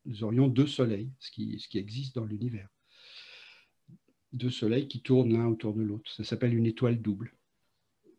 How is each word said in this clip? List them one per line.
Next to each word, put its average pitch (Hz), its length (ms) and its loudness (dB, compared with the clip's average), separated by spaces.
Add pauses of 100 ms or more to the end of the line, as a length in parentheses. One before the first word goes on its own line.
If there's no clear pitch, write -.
Nous 110 200 -6
aurions 127 240 4
deux 131 180 4
soleils, 117 420 0 (100)
ce - 120 -16
qui, 107 260 -8
ce - 120 -16
qui - 80 -6
existe 117 380 -6
dans 117 100 -4
l'univers. 107 420 -6 (1700)
Deux 127 160 -4
soleils 120 400 0
qui 120 100 -8
tournent 127 320 4
l'un 117 160 4
autour 113 260 0
de 110 100 -2
l'autre. 104 280 -6
Ça 110 140 -8
s'appelle 120 280 0
une 113 140 4
étoile 117 340 2
double. 107 320 -4 (840)